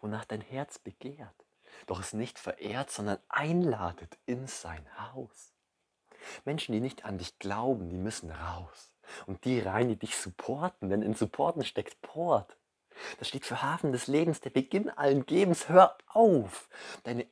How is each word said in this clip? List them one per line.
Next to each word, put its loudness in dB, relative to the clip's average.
wonach -6
dein -6
Herz -10
begehrt. -16
Doch -4
es -10
nicht -6
verehrt, -6
sondern -4
einladet -2
in -4
sein -10
Haus. -16
Menschen, -4
die 2
nicht -6
an -6
dich -10
glauben, -2
die -6
müssen -6
raus. -10
Und -10
die 2
rein, 2
die 0
dich -6
supporten, -6
denn 2
in 0
Supporten 0
steckt -8
Port. 0
Das -8
steht -8
für -4
Hafen 0
des -2
Lebens, 2
der -8
Beginn 0
allen 2
Gebens. 4
Hör 10
auf, 4
deine -2